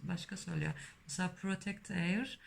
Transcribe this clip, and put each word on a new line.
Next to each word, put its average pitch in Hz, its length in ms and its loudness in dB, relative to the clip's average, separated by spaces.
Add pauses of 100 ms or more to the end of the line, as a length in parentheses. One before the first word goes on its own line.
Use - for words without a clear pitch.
başka 180 340 -2
söylüyor. 156 360 2 (340)
Mesela 180 240 2 (100)
protect 196 500 -2
air 190 560 2